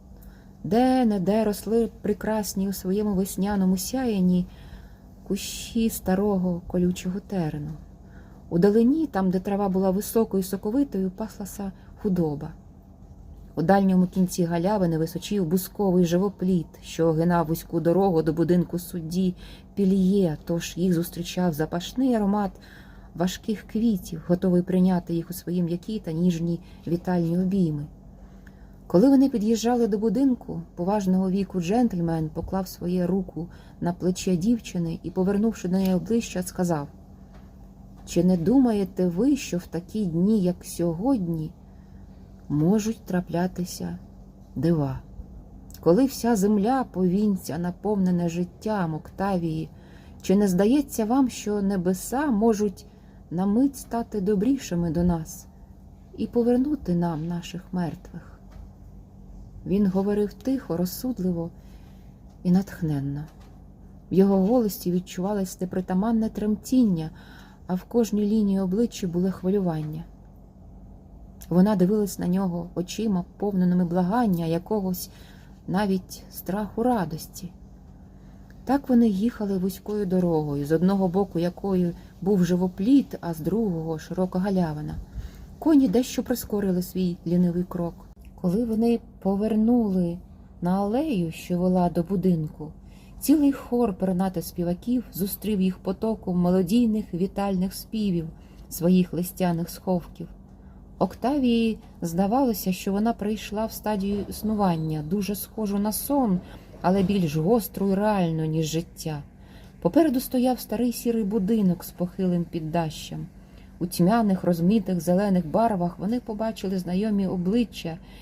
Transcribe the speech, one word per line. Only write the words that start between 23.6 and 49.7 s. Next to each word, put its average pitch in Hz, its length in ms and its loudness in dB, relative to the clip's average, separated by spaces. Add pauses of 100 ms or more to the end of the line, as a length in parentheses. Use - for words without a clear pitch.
квітів, 208 640 -2
готовий 180 340 2
прийняти 180 520 2
їх 170 160 -4
у - 20 -10
свої 175 300 -4
м'які 175 360 -4
та 175 140 -8
ніжні 170 480 0 (260)
вітальні 170 520 0
обійми. 175 480 0 (1000)
Коли 208 220 6
вони 277 200 8
під'їжджали 226 580 2
до 208 120 0
будинку, 226 640 0 (120)
поважного 190 560 2
віку 190 300 -2
джентльмен 170 680 0
поклав 185 400 -6
свою 175 380 -2
руку 180 420 -4 (320)
на 170 120 -2
плече 185 440 -2
дівчини 180 640 -2
і, 165 80 -8
повернувши 202 580 0
до 180 80 0
неї 190 180 2
обличчя, 185 480 -2
сказав: 170 460 -2 (1200)
«Чи 170 180 2
не 185 120 6
думаєте 202 720 2
ви, 214 300 2
що - 220 -6
в - 80 -6
такі 185 400 -4
дні, 185 340 2
як 180 240 2
сьогодні, 170 880 -2 (960)
можуть 202 560 0
траплятися 180 920 -4 (580)
дива? 143 440 0 (800)
Коли 190 240 6
вся 240 320 2
земля 214 560 2
повінця 185 640 0
наповнена 180 720 0
життям, 175 640 -4
Октавії, 165 760 -4 (540)